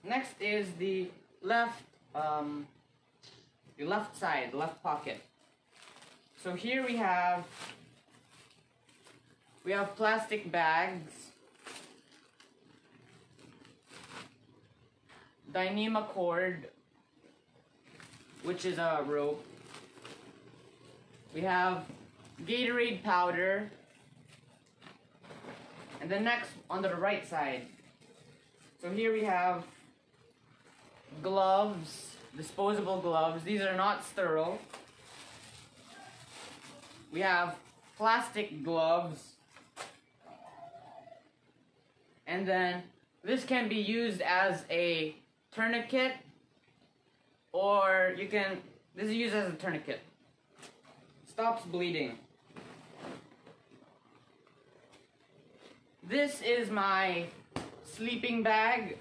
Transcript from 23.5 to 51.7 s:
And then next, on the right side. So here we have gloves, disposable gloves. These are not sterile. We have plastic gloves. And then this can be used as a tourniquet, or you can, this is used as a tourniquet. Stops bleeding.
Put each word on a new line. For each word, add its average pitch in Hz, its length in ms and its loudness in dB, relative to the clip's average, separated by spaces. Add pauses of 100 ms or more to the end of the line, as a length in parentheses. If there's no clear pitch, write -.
And 151 80 -6
then 196 140 0
next, 233 280 0 (200)
on 185 100 -2
the 185 140 0
right 185 340 0
side. 139 340 -2 (1160)
So 175 140 -6
here 226 180 2
we 214 140 2
have 180 400 2 (1600)
gloves, 190 920 2 (220)
disposable 190 640 0
gloves. 165 420 2
These 196 200 0
are 190 120 2
not 196 300 2
sterile. 175 560 0 (2500)
We 165 100 -4
have 175 360 4 (400)
plastic 208 640 2
gloves. 165 720 2 (3000)
And 185 200 -2
then 180 360 2 (420)
this 254 200 2
can 247 240 2
be 220 80 0
used 214 440 0
as 180 500 4
a 165 460 2 (360)
tourniquet, 233 600 0 (1400)
or 190 640 6
you 196 120 -6
can, 196 300 0 (360)
this 202 120 -4
is 214 80 0
used 226 200 0
as 190 180 0
a 156 40 -6
tourniquet. 151 440 -6 (1300)
Stops 226 380 0
bleeding. 170 540 -2 (4000)